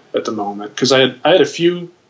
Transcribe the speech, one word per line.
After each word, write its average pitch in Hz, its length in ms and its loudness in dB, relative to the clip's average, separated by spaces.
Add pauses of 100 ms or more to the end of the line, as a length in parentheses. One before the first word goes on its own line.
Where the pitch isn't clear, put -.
(140)
at - 100 -2
the 120 80 -6
moment, 104 460 -8
'cause 131 160 0
I 131 60 4
had, 127 260 0
I 156 60 4
had 190 100 6
a 208 40 2
few 175 460 -2 (180)